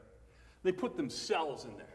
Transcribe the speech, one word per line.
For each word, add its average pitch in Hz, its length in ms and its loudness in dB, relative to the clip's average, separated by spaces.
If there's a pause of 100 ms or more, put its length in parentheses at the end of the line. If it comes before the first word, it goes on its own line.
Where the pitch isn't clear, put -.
(640)
They 185 80 6
put 185 260 0
themselves 165 680 0
in 113 120 -10
there. - 180 -14